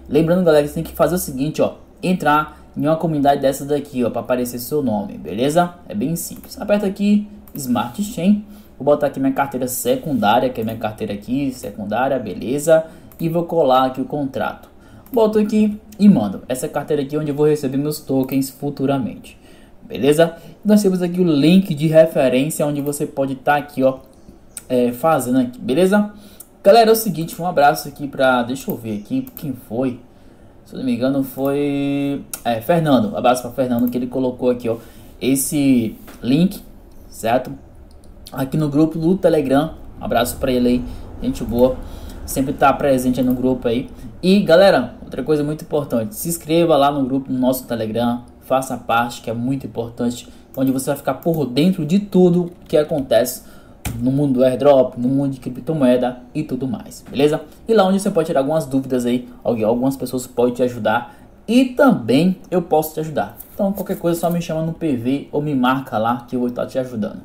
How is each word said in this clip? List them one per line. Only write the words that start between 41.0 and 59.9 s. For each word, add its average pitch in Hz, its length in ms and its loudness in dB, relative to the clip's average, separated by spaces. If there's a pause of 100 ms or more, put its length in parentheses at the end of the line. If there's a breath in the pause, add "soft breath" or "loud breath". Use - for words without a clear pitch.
gente - 220 -4
boa. 127 320 2 (500 loud breath)
Sempre 139 280 -4
tá 139 180 4
presente 127 480 2
aí 127 60 0
no 127 100 2
grupo 123 320 0
aí. 117 220 -2 (320 loud breath)
E 190 180 4
galera, 165 640 4
outra - 180 -10
coisa 147 220 0
muito 151 220 -6
importante, 131 500 -4
se - 140 -8
inscreva 165 480 2
lá 139 120 4
no 147 140 0
grupo, 135 260 -2
no 131 80 -2
nosso 127 300 0
Telegram, 117 560 -4 (160)
faça 131 380 -2
parte, 117 440 -2
que - 80 -8
é 113 40 -4
muito 127 340 -4
importante, 117 640 -6 (260 loud breath)
onde 135 160 2
você 131 200 -4
vai 139 40 -2
ficar 135 200 -4
por 156 300 -2
dentro 147 400 0
de 180 140 2
tudo 180 540 2 (120)
que - 120 2
acontece 135 680 0 (560 loud breath)
no 123 120 0
mundo 139 240 2
do 123 100 4
airdrop, 127 520 4
no 123 120 0
mundo 139 240 0
de 131 80 -14
criptomoeda 123 800 0 (140)
e 151 80 -4
tudo 131 240 -6
mais, - 460 -10
beleza? 151 300 2 (260 loud breath)
E 226 60 0
lá 202 120 6
onde 196 140 2
você 196 100 -2
pode 160 180 0
tirar 135 120 0
algumas 147 260 0
dúvidas 131 400 -2
aí, 123 220 -2 (160 loud breath)
algu-, 110 220 0
algumas 123 320 0